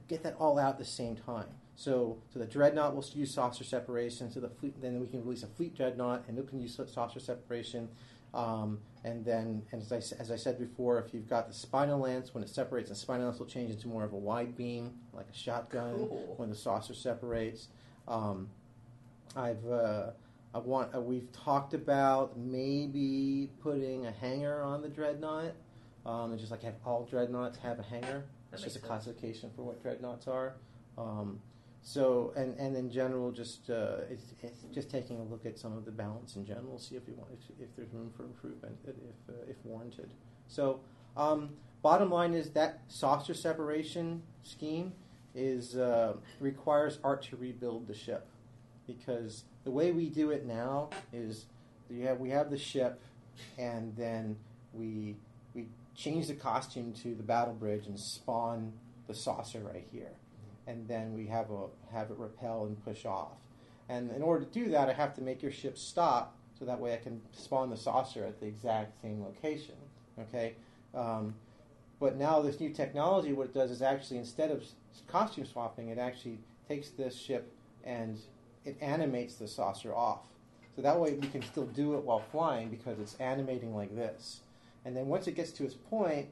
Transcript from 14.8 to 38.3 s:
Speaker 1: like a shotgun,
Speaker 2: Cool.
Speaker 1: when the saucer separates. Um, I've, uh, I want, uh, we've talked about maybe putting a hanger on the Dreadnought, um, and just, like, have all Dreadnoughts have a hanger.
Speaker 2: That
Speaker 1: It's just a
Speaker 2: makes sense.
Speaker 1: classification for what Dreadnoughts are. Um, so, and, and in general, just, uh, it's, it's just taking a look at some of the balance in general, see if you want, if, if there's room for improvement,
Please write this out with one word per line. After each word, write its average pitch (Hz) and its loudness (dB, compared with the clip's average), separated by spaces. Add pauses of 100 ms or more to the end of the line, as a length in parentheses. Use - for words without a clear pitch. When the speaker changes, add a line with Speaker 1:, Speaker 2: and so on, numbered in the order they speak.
Speaker 1:
like 98 -12
a - -16
shotgun, 120 -2
Speaker 2:
Cool. 107 -2
Speaker 1:
when 117 -2
the 104 -4
saucer 107 0
separates. 113 -2 (400)
Um, 104 0 (880)
I've, 117 0
uh, 113 2 (440)
I 113 0
want, 123 0
uh, 131 0
we've 123 -2
talked - 2
about 135 6
maybe 139 2 (120)
putting 135 0
a 113 -4
hanger 143 0
on 143 0
the 151 -6
Dreadnought, 156 -2 (540)
um, 117 0
and 113 -2
just, 107 -6
like, 117 -6
have 113 -4 (100)
all 120 0
Dreadnoughts 123 0
have 120 -4
a 113 -8
hanger. 123 -4 (260)
Speaker 2:
That - -14
Speaker 1:
It's 190 -10
just - -6
a - -8
Speaker 2:
makes - -10
sense. - -
Speaker 1:
classification 113 -6
for 127 -8
what 120 -8
Dreadnoughts 120 -6
are. 131 0 (420)
Um, 104 -4 (420)
so, 127 4
and, 131 0
and 135 0
in 127 -2
general, 127 2
just, 113 -10
uh, 107 0 (120)
it's, 117 -10 (100)
it's - -12 (100)
just - -4
taking 123 -4
a 113 -6
look 113 -8
at 110 -6
some 110 -6
of 110 -8
the 113 -8
balance 107 -6
in 98 -6
general, 123 -8
see - -12
if 120 -8
you - -12
want, 113 -14
if, 123 -16
if 117 -18
there's 120 -10
room 113 -8
for 123 -10
improvement, 120 -12